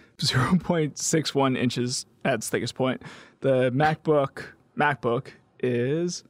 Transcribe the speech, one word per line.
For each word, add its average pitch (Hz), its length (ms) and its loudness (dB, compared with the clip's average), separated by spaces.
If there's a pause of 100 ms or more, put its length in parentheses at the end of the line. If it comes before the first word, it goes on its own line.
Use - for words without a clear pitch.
<laughs> - 200 -18
zero 127 360 2
point 160 380 -2
six - 360 0
one 135 220 2
inches 123 500 -2 (180)
at 131 120 2
its - 140 -6
thickest - 260 -4
point. 127 260 -2 (400)
The 131 300 2
MacBook, 151 720 0 (340)
MacBook 131 500 0 (320)
is 135 720 -2